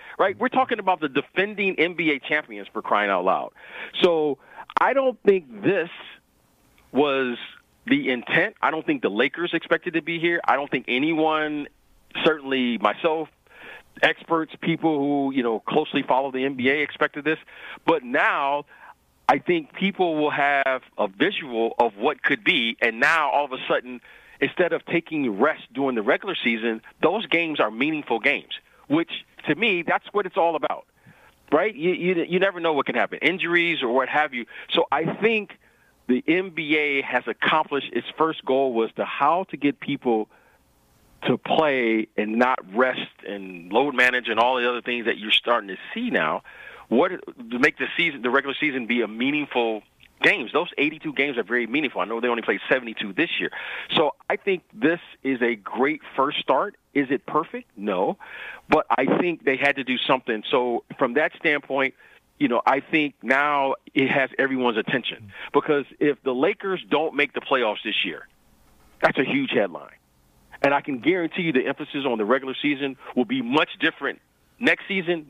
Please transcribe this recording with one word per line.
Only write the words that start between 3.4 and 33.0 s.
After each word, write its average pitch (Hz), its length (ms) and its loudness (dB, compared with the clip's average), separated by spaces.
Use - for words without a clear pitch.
So 160 380 2
I 202 140 4
don't 262 300 0
think 160 380 2
this 175 280 0
was 135 460 2
the 131 240 2
intent. 143 520 0
I 135 100 2
don't 156 140 -4
think 143 160 0
the 107 80 0
Lakers 143 440 0
expected 165 400 -2
to 165 80 0
be 165 180 -6
here. 170 260 0
I 123 100 4
don't 139 160 -4
think 135 160 -2
anyone, 151 800 0
certainly 135 540 2
myself, 151 520 0
experts, 160 580 0
people 160 360 0
who, 139 380 0
you 127 80 2
know, 113 160 0
closely - 440 -2
follow 135 280 0
the 131 140 -2
N 139 100 -4
B 123 140 0
A 147 120 2
expected 143 440 -4
this. 156 140 0
But 151 180 2
now 147 640 0
I 143 120 4
think 165 340 0
people 185 420 0
will 151 160 2
have 135 500 0
a 104 100 2
visual 117 720 -2
of 113 180 2
what 135 260 -2
could 120 200 0
be, 117 380 0
and 113 180 0
now 151 320 2
all 143 140 2
of 127 80 -10
a 131 40 -8
sudden, 123 320 -2
instead 156 340 0
of 147 120 -4
taking 147 540 -2
rest 147 240 2
during 135 220 -2
the 110 60 0
regular 165 400 0
season, 113 400 -2
those 185 260 2
games 165 320 0
are 110 120 2
meaningful 131 480 -2
games, 117 340 -2
which - 240 0
to 151 80 0
me, 185 280 0
that's 175 280 -2
what 202 140 0
it's 185 120 -4
all 170 180 2
about, 139 300 -4
right? 190 240 2
You, 165 160 2
you, 170 360 0
you 180 120 0
never 185 200 2
know 165 140 0
what 139 120 0
can 127 100 -4
happen, 98 260 0